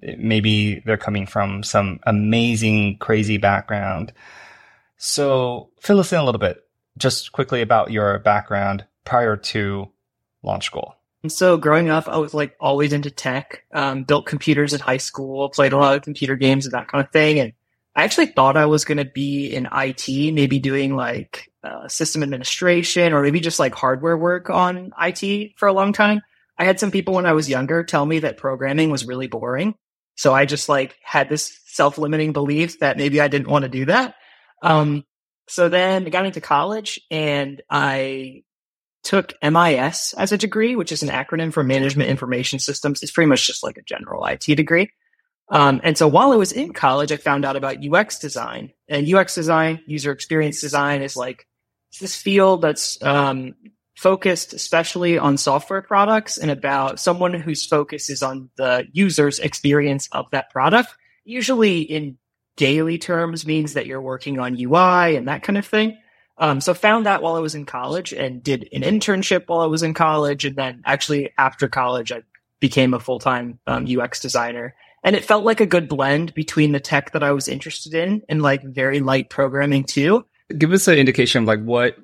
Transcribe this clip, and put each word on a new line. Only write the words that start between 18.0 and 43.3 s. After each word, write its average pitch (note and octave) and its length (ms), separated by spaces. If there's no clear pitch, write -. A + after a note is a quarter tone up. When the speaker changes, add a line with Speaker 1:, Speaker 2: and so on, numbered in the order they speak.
Speaker 2:
actually B3+ 220
thought C3+ 320
I D3+ 80
was D3+ 180
gonna C#3+ 220
be C#3 480
in B2+ 180
I C3+ 200
T, C#3 400
maybe C#3+ 280
doing, C3+ 380
like, - 520
uh, - 240
system - 340
administration E3+ 920
or C#3+ 80
maybe D3 180
just, E3 200
like, C3+ 160
hardware C#3 420
work F3 320
on F3+ 480
I E3+ 140
T G3+ 440
for G3+ 140
a G3 40
long G3 200
time. G#3 280
I F3 80
had F#3+ 140
some G3+ 120
people F#3+ 240
when F3+ 100
I E3+ 80
was D#3 160
younger C3+ 340
tell D3+ 220
me D#3+ 140
that D3 180
programming C#3 540
was B2 160
really B2+ 200
boring. B2 460
So C3 200
I C#3 100
just, C#3+ 240
like, C3+ 340
had C#3 240
this D3+ 380
self-limiting D3+ 640
belief D3 480
that C#3 180
maybe C#3+ 220
I D3 80
didn't C#3 200
wanna C#3 220
do C3 160
that. B3 300
Um, D3+ 420
so F3 200
then F#3 380
I E3 40
got F#3 180
into F3+ 140
college G3 580
and C#3+ 600
I C3+ 760
took - 380
M D3+ 160
I E3+ 180
S C3+ 400
as G3 160
a G#3 60
degree, A3 380
which F#3 160
is D#3 100
an D3 80
acronym D#3+ 420
for D#3 120
Management C3+ 480
Information B2+ 480
Systems. C#3+ 420
It's - 100
pretty D#3+ 180
much B2+ 180